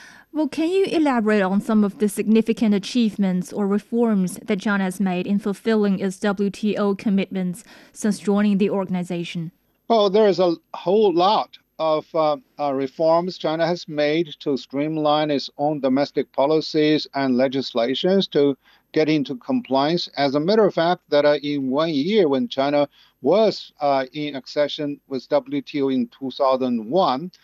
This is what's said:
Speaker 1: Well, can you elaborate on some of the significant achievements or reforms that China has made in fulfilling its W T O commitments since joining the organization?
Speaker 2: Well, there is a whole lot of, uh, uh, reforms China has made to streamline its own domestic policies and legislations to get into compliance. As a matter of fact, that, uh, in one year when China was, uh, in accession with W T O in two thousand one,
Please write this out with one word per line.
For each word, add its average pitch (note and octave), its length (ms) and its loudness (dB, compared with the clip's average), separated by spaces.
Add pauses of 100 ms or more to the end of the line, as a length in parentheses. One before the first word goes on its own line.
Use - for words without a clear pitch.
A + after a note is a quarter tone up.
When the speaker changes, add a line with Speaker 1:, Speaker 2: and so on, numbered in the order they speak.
(340)
Speaker 1:
Well, D#4 140 -2
can D#4+ 220 -2
you F#4+ 160 2
elaborate A#3 560 2
on F#3+ 180 0
some G#3+ 240 2
of G3+ 140 -2
the G#3 100 0
significant A3 680 2
achievements G3 760 -2
or G3+ 160 -2
reforms G#3 680 0
that G3+ 260 -4
China G3 240 -2
has F#3 160 -6
made F3+ 260 -2
in G3+ 120 0
fulfilling G#3 600 0
its F#3+ 200 -4
W G3+ 300 -2
T G#3 280 -4
O G3+ 180 0
commitments F#3+ 680 -2 (260)
since G#3 260 -4
joining G#3 400 0
the F#3+ 120 2
organization? F3 800 -6 (380)
Speaker 2:
Well, G#3 200 4
there G#3 200 4
is F3+ 100 0
a F3 160 2 (180)
whole G3+ 400 2
lot F3 440 2 (220)
of, D#3 260 -2 (100)
uh, D3+ 220 2 (200)
uh, D3 160 -2
reforms E3 640 0
China D#3+ 300 -2
has F3 220 -4
made D3 500 0
to C#3+ 160 -2
streamline D3+ 760 -2
its C#3 260 -2
own D3 240 -2
domestic C3+ 500 0
policies D3+ 800 0
and C3+ 220 0
legislations C3+ 920 0
to C#3+ 280 2 (380)
get D#3 160 2
into D3 260 0
compliance. C3+ 800 -2
As C#3 200 0
a D3 40 0
matter G#3 240 2
of F3+ 100 2
fact, F3 360 0
that, D3 160 4
uh, D3 180 4
in C#3+ 260 -4
one D#3 200 0
year E3 400 2
when C3 180 0
China C#3+ 400 0 (340)
was, F#3+ 600 2
uh, C3+ 320 0
in D3 240 -8
accession D3 720 -4
with C3 180 -6
W C#3+ 340 -2
T C#3+ 200 -6
O C3+ 80 0
in B2+ 180 0
two C3+ 240 -10
thousand B2+ 580 0
one, D#3+ 440 0 (100)